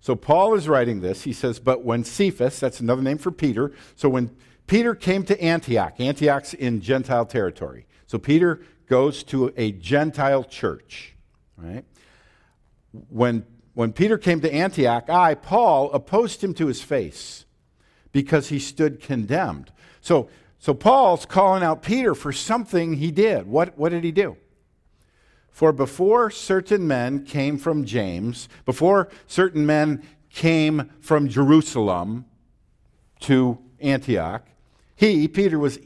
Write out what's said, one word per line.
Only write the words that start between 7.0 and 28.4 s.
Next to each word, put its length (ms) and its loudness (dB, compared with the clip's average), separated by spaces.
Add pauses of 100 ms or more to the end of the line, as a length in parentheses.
territory. 640 -6 (180)
So 140 -6
Peter 420 2 (260)
goes 360 2
to 340 -2
a 140 -2
Gentile 720 0
church, 720 -10 (420)
right? 280 -14 (1200)
When, 360 0 (280)
when 200 -2
Peter 240 2
came 240 0
to 120 -2
Antioch, 560 0
I, 240 4
Paul, 580 2
opposed 520 -2
him 120 -4
to 120 -2
his 160 -6
face 600 -6 (680)
because 380 0
he 100 -4
stood 420 -4
condemned. 680 -4 (280)
So, 300 0 (300)
so 140 -2
Paul's 520 4
calling 380 2
out 180 -2
Peter 320 0
for 200 -8
something 600 -2
he 140 -4
did. 380 0
What, 300 0
what 120 -2
did 140 -4
he 80 -2
do? 240 0 (1120)
"For 220 2
before 580 2
certain 560 -2
men 380 -2
came 340 -4
from 280 -2
James, 640 -6 (160)